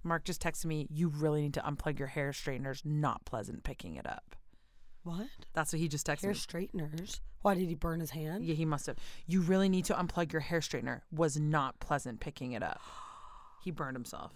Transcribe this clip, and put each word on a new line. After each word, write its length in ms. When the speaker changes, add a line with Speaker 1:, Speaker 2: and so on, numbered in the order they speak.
Speaker 1:
Mark 220
just 180
texted 240
me, 240
"You 180
really 340
need 120
to 60
unplug 380
your 100
hair 240
straighteners. 520
Not 400
pleasant 400
picking 320
it 100
up." 300
Speaker 2:
What? 260
Speaker 1:
That's 180
what 80
he 80
just 180
texted 160
Speaker 2:
Hair 100
Speaker 1:
me. 40
Speaker 2:
straighteners? 840
Why, 120
did 140
he 60
burn 260
his 100
hand? 340
Speaker 1:
Yeah, 100
he 120
must 200
have. 100
"You 140
really 300
need 160
to 80
unplug 380
your 80
hair 200
straightener. 500
Was 280
not 420
pleasant 400
picking 320
it 100
up." 180
<gasps> 800
He 80
burned 260
himself. 400